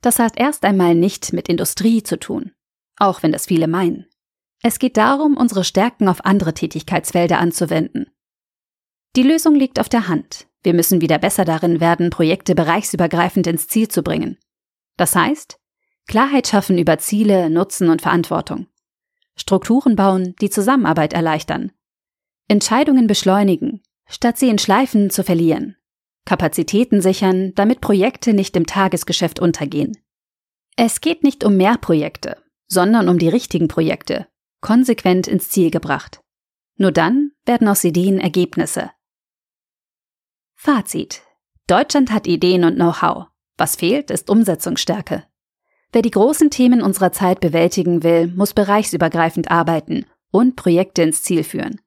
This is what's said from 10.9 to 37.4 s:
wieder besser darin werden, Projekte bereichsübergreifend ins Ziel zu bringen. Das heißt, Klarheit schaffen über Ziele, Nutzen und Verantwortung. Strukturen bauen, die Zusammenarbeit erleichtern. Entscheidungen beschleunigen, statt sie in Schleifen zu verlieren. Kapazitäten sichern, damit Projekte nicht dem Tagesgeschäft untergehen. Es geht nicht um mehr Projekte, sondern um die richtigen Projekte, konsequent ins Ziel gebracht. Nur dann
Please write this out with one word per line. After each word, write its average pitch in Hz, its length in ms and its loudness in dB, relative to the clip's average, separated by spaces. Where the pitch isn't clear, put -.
wieder 156 180 2
besser 196 280 0
darin 165 340 0
werden, 170 300 2
Projekte 170 440 0
bereichsübergreifend 175 920 0
ins 170 220 -4
Ziel 220 200 0
zu 175 140 -2
bringen. - 360 -6
Das 180 180 0
heißt, 269 420 -2
Klarheit 269 400 0
schaffen 196 300 0
über 170 220 2
Ziele, 202 500 0
Nutzen 175 400 0
und 160 140 2
Verantwortung. - 640 -4
Strukturen 226 600 0
bauen, 185 460 0
die 202 80 -2
Zusammenarbeit 185 640 0
erleichtern. 160 580 -4
Entscheidungen 254 580 2
beschleunigen, 196 760 0
statt - 300 -2
sie 254 140 2
in 208 80 2
Schleifen 208 500 2
zu 185 160 -4
verlieren. 165 520 0
Kapazitäten 202 760 0
sichern, 185 560 0
damit 220 240 0
Projekte 214 520 0
nicht 196 220 0
dem 170 100 2
Tagesgeschäft 180 760 -2
untergehen. 165 580 -2
Es - 240 0
geht 330 240 -4
nicht 277 180 0
um 202 140 2
mehr 196 220 4
Projekte, - 600 -4
sondern 190 400 2
um 175 100 4
die 165 100 2
richtigen 170 380 -2
Projekte, - 600 -4
konsequent 214 680 2
ins 190 220 -2
Ziel 170 240 0
gebracht. - 480 -6
Nur 190 160 2
dann 247 400 0